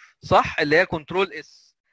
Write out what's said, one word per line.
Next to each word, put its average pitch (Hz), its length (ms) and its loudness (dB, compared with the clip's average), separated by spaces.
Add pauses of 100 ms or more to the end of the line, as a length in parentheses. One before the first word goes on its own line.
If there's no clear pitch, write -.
(220)
صح؟ - 380 0
اللي 151 160 2
هي 180 100 4
control 170 460 -4
اس. - 440 -20 (160)